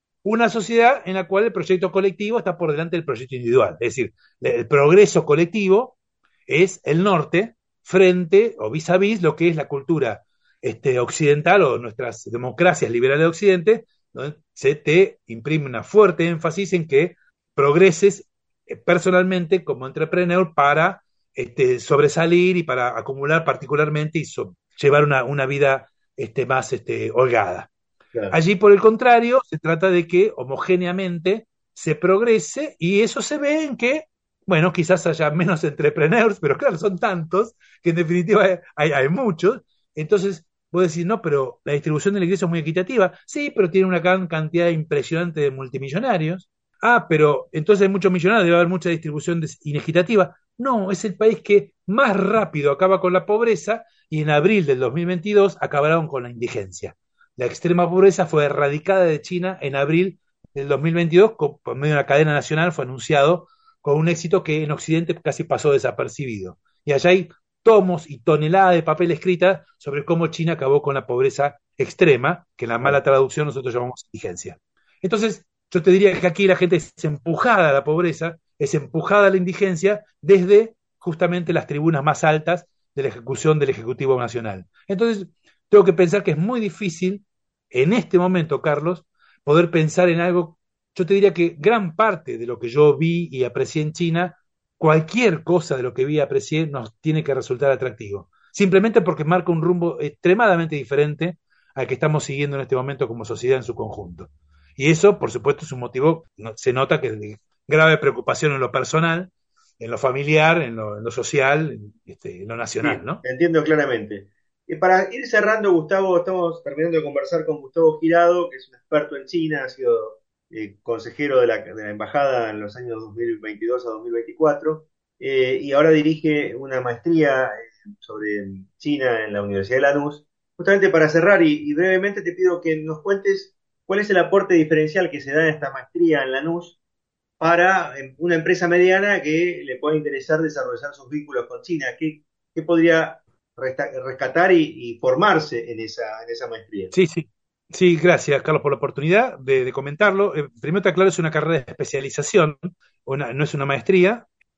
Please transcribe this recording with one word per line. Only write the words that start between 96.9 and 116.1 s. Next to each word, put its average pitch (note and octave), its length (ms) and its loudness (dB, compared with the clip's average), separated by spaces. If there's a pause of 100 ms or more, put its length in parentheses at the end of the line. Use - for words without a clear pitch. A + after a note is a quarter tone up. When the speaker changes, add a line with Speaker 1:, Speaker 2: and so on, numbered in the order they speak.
Speaker 1:
tiene D#3 220 -2
que D3 100 -2
resultar C#3 380 -2
atractivo. G#2+ 580 -8 (220)
Simplemente G3+ 500 4
porque D#3 220 -2
marca F3 280 0
un D#3+ 120 -2
rumbo E3+ 360 0
extremadamente E3+ 760 0
diferente D3 640 -2 (340)
al C3 140 -6
que B2+ 80 -6
estamos D3+ 280 0
siguiendo C#3 340 -6
en C3+ 40 -6
este C3 140 -4
momento C3 320 -4
como A2+ 180 -12
sociedad B2 320 0
en B2 60 -8
su A2+ 100 -8
conjunto. G2 560 -14 (460)
Y C#3 160 2
eso, G3+ 260 4
por B2 140 -4
supuesto, C#3 340 -2
es - 60 -18
un B2+ 80 -12
motivo, C#3 460 -2 (120)
no, A2 180 -14
se B2+ 180 -2
nota C#3 280 0
que B2 100 -6
de G#2+ 280 -14 (280)
grave D#3 300 4
preocupación C#3+ 560 -2
en C3+ 60 -6
lo B2 120 -4
personal, E3 600 -2 (480)
en A2+ 120 -12
lo A2+ 60 -6
familiar, D3+ 640 2
en A#2 140 -8
lo, G#2+ 220 -8
en G#2+ 60 -12
lo A#2 80 -6
social, C#3 600 0
en, G#2 220 -16 (120)
este, F2+ 360 -18
en G2+ 60 -14
lo A2+ 80 -10
nacional, A2+ 440 -6
Speaker 2:
Sí, - 60 -16
Speaker 1:
¿no? C3 180 -10
Speaker 2:
entiendo D#3 400 0
claramente. B2 640 -2 (360)
Y D#3+ 100 -12
para F#3 380 2
ir - 140 -10
cerrando, G#3 460 0
Gustavo, F3+ 440 0